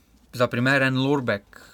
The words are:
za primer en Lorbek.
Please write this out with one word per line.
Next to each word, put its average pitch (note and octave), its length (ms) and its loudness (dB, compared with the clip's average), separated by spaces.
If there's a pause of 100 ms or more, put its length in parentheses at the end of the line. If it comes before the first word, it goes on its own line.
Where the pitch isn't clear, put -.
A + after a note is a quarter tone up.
(340)
za A#2+ 120 0
primer C3 360 0
en C3 140 0
Lorbek. C3 640 -2 (140)